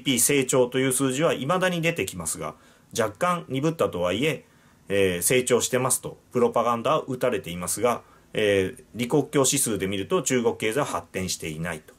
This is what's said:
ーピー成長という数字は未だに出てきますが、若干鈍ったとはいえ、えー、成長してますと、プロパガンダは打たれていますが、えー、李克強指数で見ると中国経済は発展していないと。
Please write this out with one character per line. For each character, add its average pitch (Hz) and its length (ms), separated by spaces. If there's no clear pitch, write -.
ー - 20
ピ 139 120
ー - 20
成 139 260
長 127 240
と 131 100
い 131 80
う 131 60
数 131 200
字 135 100
は 156 100
未 147 280
だ 185 100
に 175 100
出 165 120
て 135 120
き - 120
ま 85 100
す - 120
が、 78 180
若 110 180
干 175 320
鈍 135 220
っ - 40
た 107 140
と 90 140
は 90 100
い 110 120
え、 151 200
え 95 300
ー、 87 40
成 127 220
長 123 160
し - 80
て 127 100
ま 127 120
す - 120
と、 - 160
プ 123 80
ロ 117 100
パ 117 120
ガ 117 120
ン 117 80
ダ 143 160
は 147 80
打 127 120
た 127 120
れ 104 100
て 82 100
い 87 60
ま 87 120
す - 120
が、 117 220
え 101 440
ー、 - 160
李 120 160
克 143 220
強 143 160
指 139 120
数 110 200
で 90 80
見 101 100
る 95 120
と 185 140
中 127 200
国 113 140
経 110 160
済 127 80
は 143 40
発 90 240
展 95 200
し - 100
て 85 100
い 78 100
な 82 140
い 80 80
と。 - 180